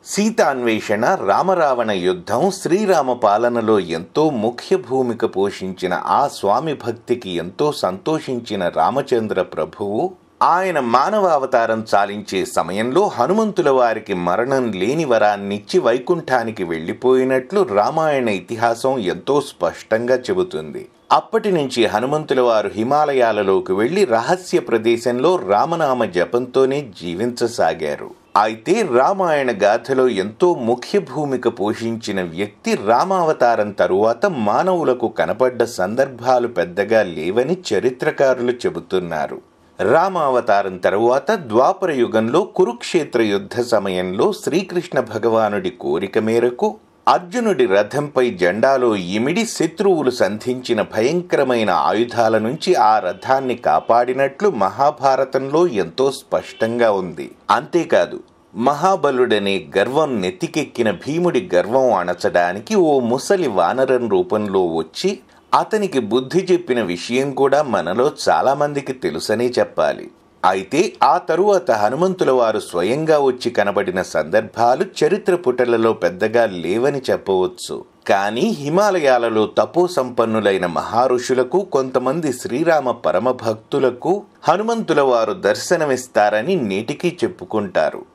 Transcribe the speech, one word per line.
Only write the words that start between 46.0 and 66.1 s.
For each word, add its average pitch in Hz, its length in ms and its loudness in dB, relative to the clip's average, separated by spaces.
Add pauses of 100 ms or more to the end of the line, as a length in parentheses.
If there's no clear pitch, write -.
మేరకు 120 580 0 (320)
అర్జునుడి 175 580 2
రథంపై 123 640 0
జెండాలో 110 680 2
ఇమిడి 113 500 -2
శత్రువులు 160 640 0
సంధించిన 110 720 -2
భయంకరమైన 127 880 0
ఆయుధాల 110 680 0
నుంచి 139 360 0
ఆ 110 240 4
రథాన్ని 117 560 -2
కాపాడినట్లు 127 920 0
మహాభారతంలో 135 1160 0
ఎంతో 113 440 0
స్పష్టంగా 117 800 -2
ఉంది. 82 400 -4 (200)
అంతేకాదు, 123 720 2 (360)
మహాబలుడనే 127 1080 0 (120)
గర్వం 127 420 0
నెత్తికెక్కిన 117 680 -2
భీముడి 139 640 -2
గర్వం 113 380 2
అణచడానికి 90 840 0
ఓ 156 260 4
ముసలి 135 480 -2
వానరం 117 600 0
రూపంలో 95 580 0
వచ్చి 82 520 -4 (360)
అతనికి 170 460 0
బుద్ధి 131 520 -2